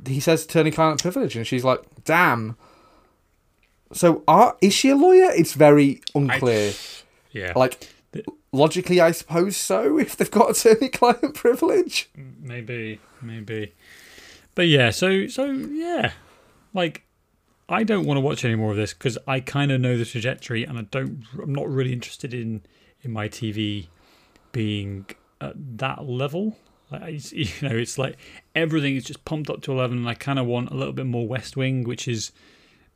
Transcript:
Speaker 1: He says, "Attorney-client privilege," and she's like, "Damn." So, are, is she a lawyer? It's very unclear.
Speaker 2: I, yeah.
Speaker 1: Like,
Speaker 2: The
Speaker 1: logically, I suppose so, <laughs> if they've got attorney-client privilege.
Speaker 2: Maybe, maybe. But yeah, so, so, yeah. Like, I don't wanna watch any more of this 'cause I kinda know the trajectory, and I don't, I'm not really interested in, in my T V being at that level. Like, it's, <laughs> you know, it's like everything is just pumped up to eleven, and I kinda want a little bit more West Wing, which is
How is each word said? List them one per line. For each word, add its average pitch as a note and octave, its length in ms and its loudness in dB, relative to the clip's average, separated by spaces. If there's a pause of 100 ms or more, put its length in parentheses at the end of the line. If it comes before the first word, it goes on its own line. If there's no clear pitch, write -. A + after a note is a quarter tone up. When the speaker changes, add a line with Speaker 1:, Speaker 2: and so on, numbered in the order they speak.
Speaker 1:
He C3+ 140 -4
says, D#3+ 240 0
"Attorney-client D#3 580 0
privilege," F3+ 340 -4
and A2+ 100 -6
she's B2 180 -2
like, B2+ 180 0 (220)
"Damn." C3 520 2 (1400)
So, - 360 2
are, F#3+ 320 8
is G3 140 6
she C4+ 160 4
a C#4 60 6
lawyer? F#4 340 8
It's - 240 2
very D3 480 6 (120)
unclear. B2+ 580 2
Speaker 2:
I, - 20 -8 (580)
yeah. F#2 240 -8
Speaker 1:
Like, - 320 0 (240)
Speaker 2:
The - 100 -12 (300)
Speaker 1:
logically, F3 480 4
I E3+ 120 6
suppose E3+ 440 -2
so, B3+ 420 0
<laughs> B3+ 60 2
if - 100 -10
they've - 160 -2
got G#3 200 4
attorney-client A#3+ 840 2
privilege. E4+ 800 0
Speaker 2:
Maybe, A#2+ 880 -12 (220)
maybe. A2 500 -8 (800)
But F3+ 120 2
yeah, C3+ 240 6
so, F#3+ 380 0
so, C4 180 -4
yeah. C#4+ 640 -4 (640)
Like, F3 300 -4 (640)
I G#3+ 120 0
don't G#3 220 0
wanna C#3+ 160 0
watch C#3 240 -2
any A2+ 120 0
more A2 160 -2
of G2+ 40 -2
this G#2 160 -4
'cause A#2 240 -6 (100)
I C3 140 -4
kinda C#3 380 -2
know B2+ 180 0
the A#2 80 -2
trajectory, A#2+ 600 -6
and A#2+ 140 -10
I A2+ 40 -10
don't, C3 400 -8 (200)
I'm C#3 120 -6
not D3 160 -6
really C3 240 -2
interested A#2+ 400 -12
in, A2+ 280 -8 (400)
in B2+ 100 -10
my G#2+ 160 -4
T G#2+ 240 -6
V G#2 360 -4 (640)
being G2+ 540 -6 (340)
at C#3 140 -12 (240)
that C3+ 280 -8
level. C#3+ 520 -6 (320)
Like, D#3+ 240 -12
it's, C#3 180 -14
<laughs> - 0 -
you A#2+ 160 -4 (140)
know, B2+ 120 -4
it's A2+ 220 -4
like C3 220 -6 (360)
everything D3+ 420 0
is A#2+ 80 -6
just - 200 -16
pumped D3+ 240 -8
up - 140 -10
to C#3+ 100 -8
eleven, B2 260 -2
and A#2+ 100 -4
I A#2 60 -6
kinda C3+ 300 -4
want A#2+ 260 -4
a C#3+ 40 -12
little C3+ 180 -6
bit C3 140 -8
more A#2+ 200 -4
West A#2+ 300 -10
Wing, C3 280 -2
which A#2+ 240 -8
is A2+ 240 -6 (640)